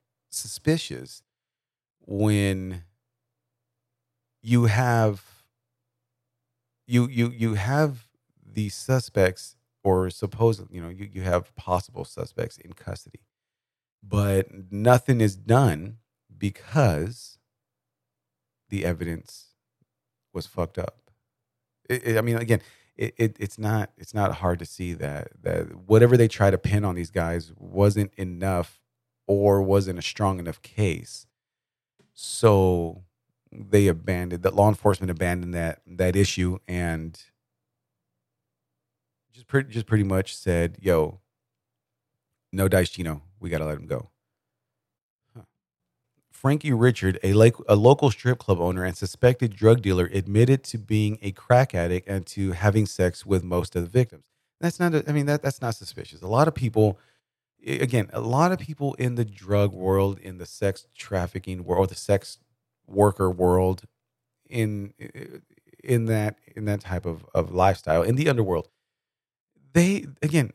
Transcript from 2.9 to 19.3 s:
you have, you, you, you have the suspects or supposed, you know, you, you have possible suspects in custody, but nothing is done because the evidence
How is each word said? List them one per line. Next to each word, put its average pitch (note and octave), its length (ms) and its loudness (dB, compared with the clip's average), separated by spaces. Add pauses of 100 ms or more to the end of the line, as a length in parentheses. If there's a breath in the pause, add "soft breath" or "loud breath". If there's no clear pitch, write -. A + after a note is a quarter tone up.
you A#2+ 220 2
have, A2+ 580 2 (1600)
you, A#2+ 220 2
you, A#2+ 220 0
you A2+ 240 -2
have C3 540 -2 (360)
the G#2 240 -8
suspects - 880 -2 (280)
or F#2 240 2
supposed, G#2+ 600 -2
you F2+ 100 -14
know, E2 80 -12
you, F#2+ 240 -14
you F#2+ 100 -10
have F2+ 320 -2
possible - 500 -6
suspects - 540 -12
in - 140 -20
custody, - 480 -16 (840)
but G2+ 440 0 (260)
nothing A#2+ 480 4
is G2+ 160 2
done G#2+ 640 0 (380)
because G2+ 1000 -4 (1300)
the G2+ 160 -6
evidence E2+ 640 -8 (840)